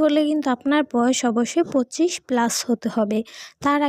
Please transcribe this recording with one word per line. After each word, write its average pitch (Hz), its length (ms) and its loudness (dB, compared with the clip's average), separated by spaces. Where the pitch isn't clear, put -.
হলে 302 180 4
কিন্তু 302 260 -2
আপনার 285 260 0
বয়স 247 260 2
অবশ্যই 240 420 0
পঁচিশ 311 380 0
plus 233 280 0
হতে 233 280 -2
হবে, 214 240 0
তার 285 240 2